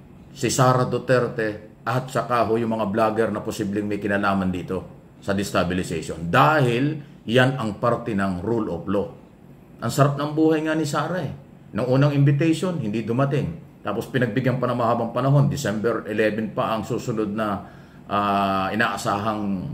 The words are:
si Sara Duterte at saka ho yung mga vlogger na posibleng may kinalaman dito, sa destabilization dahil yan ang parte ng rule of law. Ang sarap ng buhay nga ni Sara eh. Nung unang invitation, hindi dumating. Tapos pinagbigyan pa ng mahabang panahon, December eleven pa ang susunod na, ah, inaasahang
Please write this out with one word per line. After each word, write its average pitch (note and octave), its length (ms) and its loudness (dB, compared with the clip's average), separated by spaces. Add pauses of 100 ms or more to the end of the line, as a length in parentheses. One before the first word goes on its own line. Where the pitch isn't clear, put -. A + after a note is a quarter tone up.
(320)
si - 160 -2
Sara B2 400 4
Duterte A#2 960 -2
at B2 240 -2
saka A#2 400 0
ho A2 80 2
yung A2+ 240 -2
mga G2+ 80 0
vlogger A2 400 2
na G#2 160 -4
posibleng G#2 400 -4
may G#2 160 -4
kinalaman G2+ 480 0
dito, F#2 460 -6 (280)
sa G2+ 120 -4
destabilization F2 960 -2
dahil C#3 680 4 (280)
yan B2+ 320 4
ang G#2+ 240 -4
parte A#2 320 0
ng G2 260 0
rule G#2+ 300 0
of E2+ 160 -4
law. F#2+ 220 0 (760)
Ang A#2 100 -2
sarap C#3 240 4
ng D3 160 -4
buhay D#3 320 4
nga D#3 80 0
ni D#3 160 0
Sara D#3+ 320 -2
eh. A2 120 -6 (440)
Nung B2 160 0
unang C#3+ 240 4
invitation, D#3+ 640 2
hindi A2 240 -2
dumating. A#2+ 800 -2
Tapos G#2 240 -6
pinagbigyan B2 480 0
pa C3 140 -2
ng A#2+ 80 -2
mahabang A#2 340 0
panahon, B2+ 400 4
December G#2+ 560 -2
eleven G#2+ 480 0
pa G#2+ 160 -2
ang G#2+ 140 -4
susunod A2 420 -4
na, G#2 320 -4 (480)
ah, G2 640 0
inaasahang G#2 1000 -2